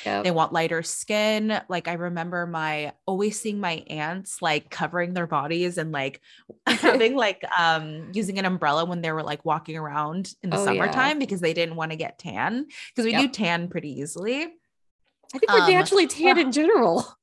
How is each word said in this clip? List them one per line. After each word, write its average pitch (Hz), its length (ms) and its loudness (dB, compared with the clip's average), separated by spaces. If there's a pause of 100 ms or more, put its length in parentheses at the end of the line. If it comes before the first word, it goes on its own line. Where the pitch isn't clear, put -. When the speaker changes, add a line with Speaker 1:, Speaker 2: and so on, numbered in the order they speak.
Speaker 1:
Yep. 202 180 -2
Speaker 2:
They 180 80 2
want 160 220 2
lighter 165 280 0
skin. 214 880 -2
Like, 170 220 -4
I 175 40 -4
remember 175 540 -4
my, 156 460 -4 (120)
always 202 320 -2
seeing 208 220 -4
my 175 300 -4
aunts, 160 520 -8
like, 156 300 0
covering 175 420 -2
their 175 140 -2
bodies 170 500 -2
and, 160 140 -4
like, 139 300 -4 (180)
<laughs> - 160 -20 (120)
Speaker 1:
<laughs> 240 360 4
Speaker 2:
having, 254 140 2
like, 208 260 0 (160)
um, 160 540 0
using 196 260 -4
an 190 60 -2
umbrella 165 400 2
when 175 160 -4
they 160 100 -2
were, 156 120 -2
like, 151 200 -6
walking 160 320 -4
around 156 640 -6
in 185 100 -6
the 190 60 0
Speaker 1:
Oh, 196 40 2
yeah. 202 100 0
Speaker 2:
summertime 285 480 0
because 196 220 -4
they 165 120 0
didn't 165 220 -2
wanna 160 220 -6
get - 200 -8
tan, 170 480 -4 (300)
'cause 240 100 0
we 226 60 2
Speaker 1:
Yep. 226 100 2
Speaker 2:
do 277 60 2
tan 175 400 -2
pretty 151 320 -8
easily. 233 540 -6 (800)
Speaker 1:
I 269 60 -8
think 427 120 4
we're 427 100 8
Speaker 2:
Um, 359 100 6
Speaker 1:
naturally 370 360 6
tan 339 300 4
Speaker 2:
ugh. 330 80 6
Speaker 1:
in 262 60 0
general. 285 540 4 (180)